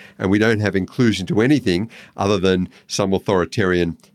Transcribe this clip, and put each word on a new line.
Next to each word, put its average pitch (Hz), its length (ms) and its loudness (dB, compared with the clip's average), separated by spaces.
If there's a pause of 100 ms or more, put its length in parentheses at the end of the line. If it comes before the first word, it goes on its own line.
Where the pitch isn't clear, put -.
(180)
and 95 120 -2
we 104 80 4
don't 110 220 2
have 98 160 -2
inclusion 95 520 -2
to 92 120 0
anything 113 500 0 (280)
other 98 200 0
than 92 300 0 (200)
some 95 260 -2
authoritarian 90 800 0 (180)